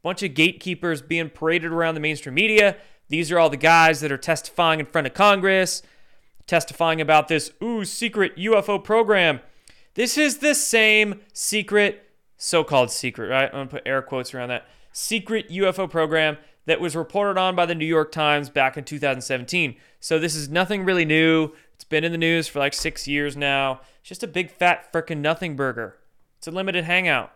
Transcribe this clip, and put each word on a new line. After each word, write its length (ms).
Bunch 200
of 120
gatekeepers 680
being 260
paraded 440
around 220
the 60
mainstream 340
media. 420
These 220
are 80
all 120
the 60
guys 440
that 100
are 60
testifying 640
in 60
front 200
of 60
Congress, 680
testifying 540
about 280
this, 240
ooh, 220
secret 540
U 180
F 120
O 100
program. 600
This 220
is 220
the 160
same 680
secret, 760
so-called 540
secret, 380
right? 200
I'm 40
gonna 140
put 180
air 180
quotes 300
around 180
that. 180
Secret 580
U 160
F 120
O 80
program 520
that 140
was 160
reported 420
on 180
by 100
the 80
New 120
York 260
Times 360
back 280
in 80
two 140
thousand 240
seventeen. 540
So 180
this 160
is 140
nothing 380
really 180
new. 480
It's 100
been 200
in 80
the 40
news 320
for, 100
like, 140
six 340
years 300
now. 460
It's 80
just 140
a 40
big 240
fat 400
frickin' 280
nothing 380
burger. 420
It's 80
a 40
limited 340
hangout. 520